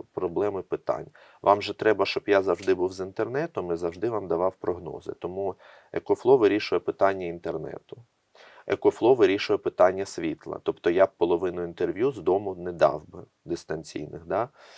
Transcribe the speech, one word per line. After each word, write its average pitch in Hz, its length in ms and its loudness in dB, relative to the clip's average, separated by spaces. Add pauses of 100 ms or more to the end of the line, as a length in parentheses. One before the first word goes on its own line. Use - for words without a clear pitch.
(120)
проблем 92 460 -4
і 90 40 -8
питань. - 440 -6 (360)
Вам 101 200 4
же 101 120 -6
треба, 101 320 2
щоб - 200 -4
я 98 160 6
завжди 92 320 2
був 90 180 0
з 92 80 -12
інтернетом 101 720 -6
і 85 40 0
завжди 90 340 -4
вам 101 180 -6
давав 85 280 0
прогнози. 85 640 -8
Тому 92 360 -6 (380)
Екофло - 440 4
вирішує 104 440 2
питання 98 460 0
інтернету. 82 720 -8 (680)
Екофло 107 480 4
вирішує 101 440 4
питання 92 480 2
світла. 78 560 -8
Тобто - 280 0
я 90 160 6
б - 100 -4
половину 87 480 0
інтерв'ю 85 480 -2
з 117 60 -10
дому 92 360 0
не 90 180 -8
дав 78 360 0
би, 90 140 -18 (220)
дистанційних, 78 800 -8
да? 101 220 -2 (300)